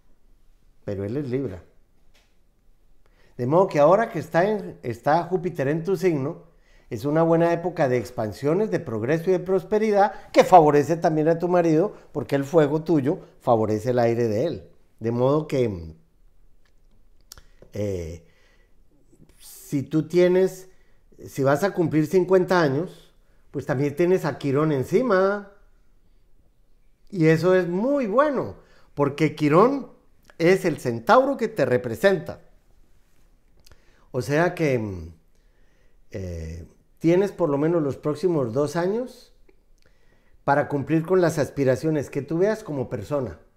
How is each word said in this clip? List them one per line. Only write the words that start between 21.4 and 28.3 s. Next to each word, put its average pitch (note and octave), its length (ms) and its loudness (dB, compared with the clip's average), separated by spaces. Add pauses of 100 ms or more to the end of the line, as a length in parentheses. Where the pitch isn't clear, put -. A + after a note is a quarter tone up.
vas C#3 220 2
a G3 100 -2
cumplir D#3 320 0
cincuenta F3+ 560 2
años, D3+ 540 -4 (340)
pues C#3 160 -10
también C#3+ 300 -4
tienes F3 300 0
a C#3+ 120 -4
Quirón D3 340 0
encima. G3 800 0 (1600)
Y F3+ 160 0
eso D#3+ 300 4
es F3+ 120 2
muy B3 380 -2
bueno, G#3+ 520 -2 (360)